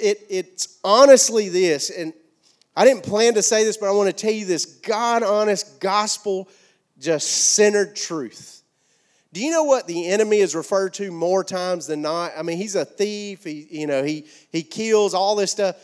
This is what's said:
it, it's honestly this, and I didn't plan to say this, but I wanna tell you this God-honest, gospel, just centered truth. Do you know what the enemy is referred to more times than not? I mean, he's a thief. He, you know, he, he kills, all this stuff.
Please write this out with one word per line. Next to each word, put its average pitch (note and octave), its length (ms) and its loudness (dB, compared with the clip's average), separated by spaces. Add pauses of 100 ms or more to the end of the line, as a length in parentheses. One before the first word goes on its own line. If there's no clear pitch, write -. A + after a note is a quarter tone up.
it, G#3 300 -2
it's - 520 -8
honestly A3 680 6
this, F3 400 0
and D#3+ 240 -8 (600)
I G3+ 120 4
didn't B3+ 160 4
plan A3 320 2
to G#3 80 0
say A3 220 2
this, G#3+ 120 -2
but G3+ 140 -4
I - 0 -
wanna G3+ 240 2
tell G#3+ 160 -4
you G#3+ 160 -4
this F#3+ 180 -2
God-honest, G#3+ 1120 -2
gospel, G3 720 -2 (500)
just D3 300 -2
centered G#3 640 2
truth. - 680 -12 (720)
Do G3 80 -8
you D#4 80 -2
know D#4+ 140 2
what C4 220 2
the E3+ 200 -6
enemy G#3+ 320 2
is E3+ 160 2
referred F#3+ 400 -2
to G3+ 160 -8
more F3 340 0
times F3+ 420 -6
than D3+ 140 -6
not? D#3+ 340 -4
I D#3 60 -10
mean, E3+ 160 -6
he's G3 200 -6
a E3 100 -2
thief. G#3 580 -8
He, D3+ 260 -14
you D3+ 160 -8
know, C#3 160 -2
he, D3+ 220 -6 (260)
he E3 120 -6
kills, G#3+ 500 0
all G3 240 0
this G3 140 -2
stuff. F#3+ 340 -4